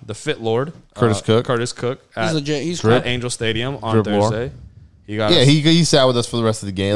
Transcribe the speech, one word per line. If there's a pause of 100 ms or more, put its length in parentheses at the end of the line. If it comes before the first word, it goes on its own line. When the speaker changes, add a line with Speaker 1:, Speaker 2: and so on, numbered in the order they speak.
Speaker 1:
the
fit
lord, (240)
Speaker 2:
Curtis
Speaker 1:
uh,
Speaker 2:
Cook.
Speaker 1:
Curtis
Cook (160)
Speaker 3:
He's (120)
Speaker 1:
at,
Speaker 3:
legit.
He's
Speaker 2:
Drip.
Speaker 3:
cool.
Speaker 1:
at
Angel
Stadium
on
Speaker 2:
Drip
lord.
Speaker 1:
Thursday. (500)
He
got
Speaker 2:
Yeah,
Speaker 1:
us,
Speaker 2:
he,
he
sat
with
us
for
the
rest
of
the
game,